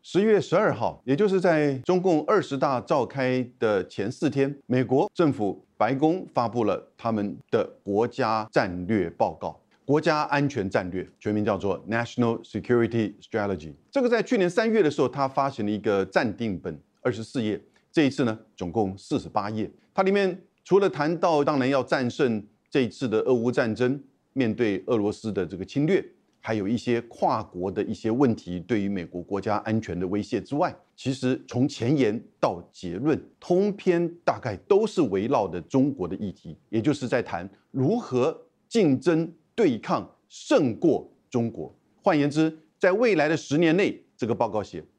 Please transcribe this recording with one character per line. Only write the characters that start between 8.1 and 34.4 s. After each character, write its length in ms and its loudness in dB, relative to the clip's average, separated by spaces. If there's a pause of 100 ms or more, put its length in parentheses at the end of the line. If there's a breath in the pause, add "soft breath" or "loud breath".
战 360 -2
略 240 0
报 220 -2
告 280 -10 (240 soft breath)
《国 160 2
家 220 2
安 260 2
全 180 -2
战 220 0
略》， 180 -6 (120)
全 120 -4
名 140 0
叫 100 2
做 320 -2
《National 560 -2
Security 800 0
Strategy》。 520 -6 (180)
这 100 0
个 80 2
在 140 0
去 160 0
年 100 2
三 180 0
月 140 2
的 80 4
时 120 -2
候， 60 2
他 200 -2
发 240 -2
行 160 -6
了 40 -2
一 60 -2
个 260 0
暂 320 0
定 240 -4
本， 160 -8 (260)
二 100 0
十 120 -8
四 200 -6
页。 180 -2 (300 soft breath)
这 160 4
一 20 2
次 160 0
呢， 140 -2 (180)
总 140 -6
共 260 -2
四 220 -4
十 100 -10
八 220 -2
页。 180 -4 (240 soft breath)
它 80 -2
里 100 2
面 300 0 (220)
除 160 4
了 100 2
谈 300 -2
到， 240 2
当 160 0
然 100 2
要 140 0
战 260 0
胜 340 0 (280)
这 100 2
一 80 0
次 180 -6
的 120 2
俄 120 2
乌 200 2
战 240 0
争， 260 0 (320)
面 220 0
对 320 0
俄 80 0
罗 160 0
斯 180 -8
的 160 -2
这 120 -10
个 80 -8
侵 200 -2
略， 160 2 (380)
还 140 -6
有 120 -2
一 120 -2
些 240 0
跨 420 -2
国 260 -6
的 140 -4
一 100 -4
些 160 -4
问 240 2
题 280 -8
对 200 -2
于 60 -2
美 180 -4
国 160 -10
国 200 -6
家 160 -2
安 240 -2
全 180 -6
的 80 -2
威 160 -2
胁 160 -4
之 160 -8
外， 180 0 (220 soft breath)
其 180 -6
实 360 -2
从 180 0
前 300 0
言 200 2 (220)
到 320 -2
结 240 -10
论， 260 -2 (200)
通 340 0
篇 340 0 (140)
大 160 -2
概 160 -6 (140)